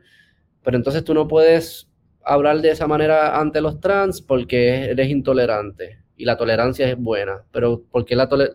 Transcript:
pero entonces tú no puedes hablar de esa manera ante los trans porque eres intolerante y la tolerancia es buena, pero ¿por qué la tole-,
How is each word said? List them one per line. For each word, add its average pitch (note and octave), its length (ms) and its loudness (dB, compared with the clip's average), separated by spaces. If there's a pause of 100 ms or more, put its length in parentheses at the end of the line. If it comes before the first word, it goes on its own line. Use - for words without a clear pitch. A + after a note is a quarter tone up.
(640)
pero B2+ 140 0
entonces C#3 260 -2
tú D#3+ 120 -2
no D#3 120 2
puedes D#3+ 640 2 (320)
hablar D3 380 2
de D#3+ 100 2
esa D#3 160 -2
manera D3+ 540 2
ante D3+ 220 -2
los D#3 180 -4
trans G3 400 0
porque B2+ 720 0
eres C3 180 0
intolerante A2+ 920 -2 (160)
y A#2+ 100 -10
la A#2 100 0
tolerancia A#2 540 0
es B2 80 -6
buena, G2+ 520 -4
pero A#2+ 400 -2
¿por A#2+ 140 -2
qué B2 100 -4
la C3 140 2
tole-, C#3 260 0